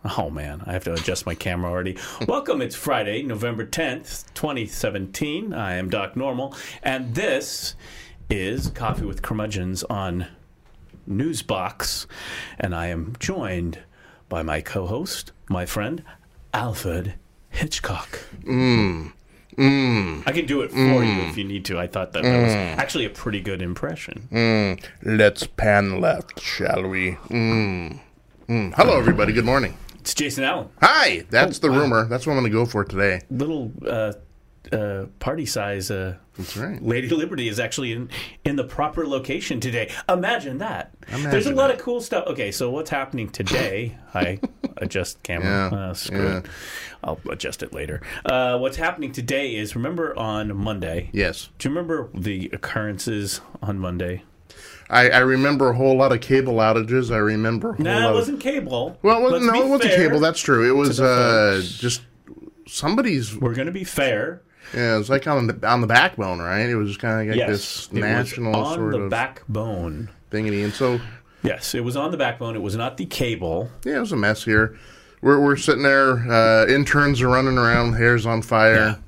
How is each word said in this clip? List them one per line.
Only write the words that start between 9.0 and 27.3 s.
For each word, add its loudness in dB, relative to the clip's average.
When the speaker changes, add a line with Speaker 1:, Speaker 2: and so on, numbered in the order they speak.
Speaker 1:
with -8
Curmudgeons -4
on -4
Newsbox, -4
and -2
I -4
am -6
joined -4
by -4
my -2
co-host, -6
my -2
friend, -6
Alfred -4
Hitchcock. -6
Speaker 2:
Mm. 2
Mm. 4
Speaker 1:
I -2
can -2
do 0
it -4
for -4
you 4
Speaker 2:
Mm. 0
Speaker 1:
if -8
you -4
need -6
to. -4
I -4
thought -6
that, -2
that 6
was 4
Speaker 2:
Mm. -2
Speaker 1:
actually -2
a -4
pretty -6
good -6
impression. -8
Speaker 2:
Mm. 2
Let's 4
pan 2
left, -2
shall -2
we? -2
Mm. 0